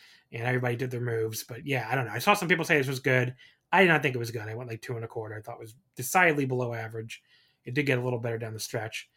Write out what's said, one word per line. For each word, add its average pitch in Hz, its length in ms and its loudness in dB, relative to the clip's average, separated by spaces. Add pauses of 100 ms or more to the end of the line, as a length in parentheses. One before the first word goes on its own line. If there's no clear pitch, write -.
(340)
and 117 100 -6
everybody 123 320 0
did 127 160 -4
their 123 100 -6
moves. 113 420 -2
But 117 220 -14
yeah, 131 240 -2
I 127 60 2
don't 131 100 2
know. 104 60 -6
I 117 80 -4
saw 208 140 6
some 175 160 2
people 170 160 4
say 165 120 4
this 131 100 2
was 135 120 -2
good. 127 360 2 (360)
I 180 120 6
did 180 40 8
not 151 140 6
think 131 140 0
it 120 40 -4
was 113 120 -6
good. 110 180 -8
I 110 60 -6
went, 123 140 -10
like, 113 120 -10
two 120 160 -8
and 113 80 -6
a - 20 -10
quarter. 107 300 -10
I 107 40 -10
thought 117 140 -12
it 117 60 -16
was 113 140 -16 (200)
decidedly 147 500 4
below 123 280 -2
average. 113 500 -10 (420)
It 117 80 -10
did 143 120 0
get 135 120 4
a 123 40 -2
little 123 180 -2
better 117 180 -4
down 113 160 -8
the 110 60 -10
stretch. - 580 -8